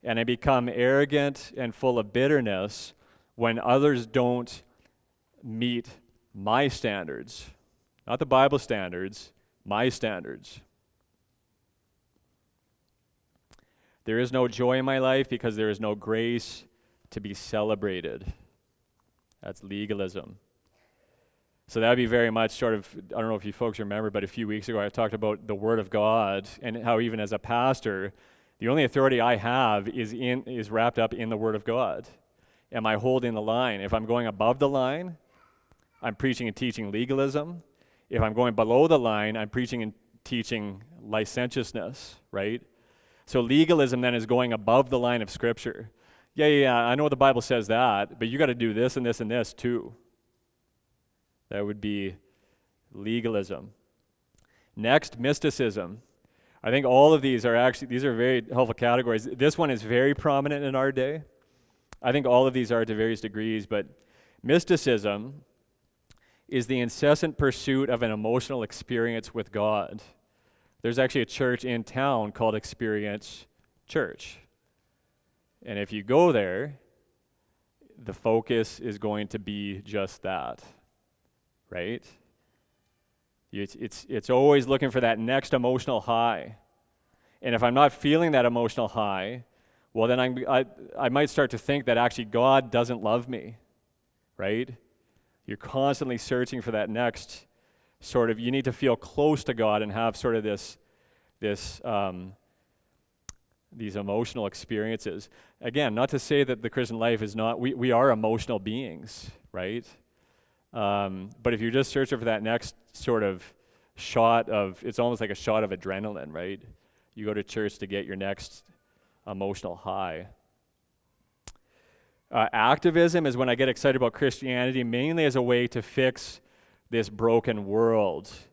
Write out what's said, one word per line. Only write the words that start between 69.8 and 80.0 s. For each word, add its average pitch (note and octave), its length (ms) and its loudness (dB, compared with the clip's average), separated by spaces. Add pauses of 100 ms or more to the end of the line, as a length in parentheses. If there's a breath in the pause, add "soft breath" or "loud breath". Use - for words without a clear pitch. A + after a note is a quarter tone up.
There's A#2 180 -2
actually C3 220 2
a A2+ 60 0
church B2+ 400 -2
in A#2+ 180 -4
town B2+ 480 -2
called A2+ 220 0
Experience G#2+ 920 -6 (420)
Church. - 520 -6 (1300)
And G#2 120 -6
if G2+ 140 -4
you G#2+ 100 -6
go D3 300 6
there, A2+ 460 -2 (1200)
the G#2 120 -10
focus A2+ 640 0
is A2 160 -8
going G#2 320 -4
to A2 100 -8
be G2+ 460 -8
just G2 380 -6